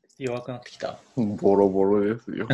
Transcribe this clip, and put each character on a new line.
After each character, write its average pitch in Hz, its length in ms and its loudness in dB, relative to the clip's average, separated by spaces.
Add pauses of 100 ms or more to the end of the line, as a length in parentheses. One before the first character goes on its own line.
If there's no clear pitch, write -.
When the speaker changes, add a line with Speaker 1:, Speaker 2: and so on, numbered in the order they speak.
(180)
Speaker 1:
弱 120 240 -6
く - 80 -12
な 123 80 -12
っ - 60 -20
て - 80 -20
き - 40 -20
た？ - 220 -10 (180)
Speaker 2:
ボ 104 380 2
ロ 101 140 6
ボ 95 160 0
ロ 101 200 2
で 113 140 -2
す - 140 -16
よ。 - 220 -6